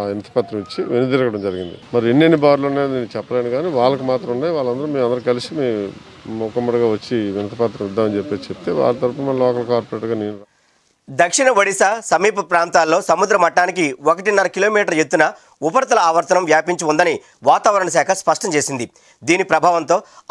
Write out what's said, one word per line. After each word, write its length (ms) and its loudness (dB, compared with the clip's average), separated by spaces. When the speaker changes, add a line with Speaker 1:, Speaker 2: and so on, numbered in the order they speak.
Speaker 1:
వినతిపత్రం 540 -4
ఇచ్చి 180 -10
వెనుదిరగడం 540 0
జరిగింది. 320 -6
మరి 180 2
ఎన్నెన్ని 320 6
బార్లు 260 4
ఉన్నాయో 240 -2
నేను 220 -6
చెప్పలేను, 400 -4
కానీ 220 -4
వాళ్ళకి 340 2
మాత్రం 240 -2
ఉన్నాయి. 220 -4
వాళ్ళందరూ 380 -4
మేము 120 0
అందరూ 220 -2
కలిసి 200 -4
మేము 220 -2
మూకుమ్మడిగా 560 -2
వచ్చి 200 -6
వినతిపత్రం 520 -4
ఇద్దామని 280 0
చెప్పి 300 -4
చెప్తే 320 -8
వాళ్ళ 240 2
తరపున 260 -4
మన 140 -2
లోకల్ 280 0
కార్పొరేటర్గా 520 -4
నేను 160 -8
Speaker 2:
దక్షిణ 240 0
ఒడిశా 280 2
సమీప 320 0
ప్రాంతాల్లో 480 2
సముద్ర 360 2
మట్టానికి 400 2
ఒకటిన్నర 460 2
కిలోమీటర్ 460 2
ఎత్తున 200 2
ఉపరితల 300 2
ఆవర్తనం 420 2
వ్యాపించి 400 2
ఉందని 240 2
వాతావరణ 460 4
శాఖ 160 2
స్పష్టం 360 0
చేసింది. 300 -4
దీని 220 2
ప్రభావంతో 460 2